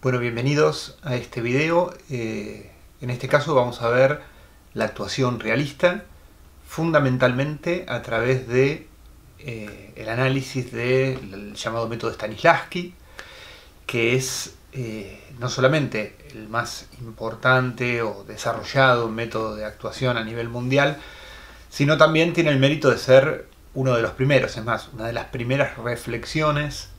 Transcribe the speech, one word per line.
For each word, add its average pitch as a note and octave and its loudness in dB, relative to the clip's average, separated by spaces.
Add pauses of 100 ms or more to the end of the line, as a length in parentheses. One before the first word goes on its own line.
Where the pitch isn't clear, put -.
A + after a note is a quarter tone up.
Bueno, B2+ 2
bienvenidos C#3 0
a B2 -4
este A#2+ -6
video. D#3+ 2 (160)
Eh, A2 -8 (300)
en B2+ -6
este B2 -4
caso D3 2
vamos A#2+ 2
a A#2 0
ver C3+ 4 (540)
la A2 -2
actuación A#2 -2
realista, D3 0 (640)
fundamentalmente D3 0
a B2 -4
través A#2 0
de, C3+ 2 (520)
eh, G#2 -14
el A2 -8
análisis C3 -2
del A#2+ -2
llamado A2+ -4
método A2+ -4
Stanislavski, E3 0 (920)
que A#2 0
es, - -4 (180)
eh, G#2+ -10 (160)
no B2 -4
solamente B2+ 2 (140)
el A2 -14
más A#2 -6 (140)
importante A#2+ 0
o G#2 -4
desarrollado A#2 2
método A2 -4
de G#2+ -8
actuación A#2 -4
a A2+ -4
nivel A#2 -6
mundial, C3+ 0 (720)
sino D3 4
también D#3+ 6
tiene D#3+ 2
el C#3 4
mérito C#3 4
de A2+ 2
ser C3+ 6 (240)
uno C3 0
de A2+ 2
los G#2+ 0
primeros, C3+ 2
es A2 -8
más, A2+ -4
una A2+ -8
de A#2 -6
las - -6
primeras B2+ -2
reflexiones C3+ -4